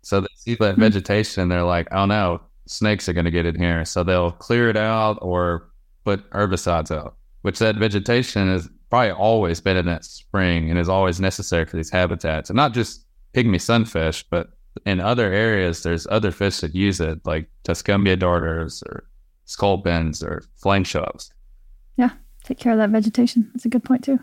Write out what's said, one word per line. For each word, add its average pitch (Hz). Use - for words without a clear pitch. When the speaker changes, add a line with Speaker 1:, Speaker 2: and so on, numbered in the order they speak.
Speaker 1:
So 98
they 98
see 117
that 104
Speaker 2:
Hmm. -
Speaker 1:
vegetation, 104
they're 87
like, 87
"Oh 98
no, 98
snakes 107
are -
gonna 85
get 85
in 82
here." 85
So 90
they'll 87
clear 117
it 107
out 110
or 87
put 101
herbicides 90
out, -
which 98
that 110
vegetation 107
has 92
probably 120
always 98
been 92
in 90
that 82
spring 85
and 87
is 85
always 95
necessary 92
for -
these 80
habitats. 85
And 104
not 139
just 117
pygmy 113
sunfish, 107
but 85
in 95
other 107
areas, 98
there's 85
other 95
fish 98
that 78
use 92
it, 80
like 80
Tuscumbia 98
darters 82
or -
sculpins 85
or 82
flame 98
shoves. -
Speaker 2:
Yeah, 247
take -
care 240
of 220
that 208
vegetation. 220
That's -
a -
good 233
point, 254
too. 269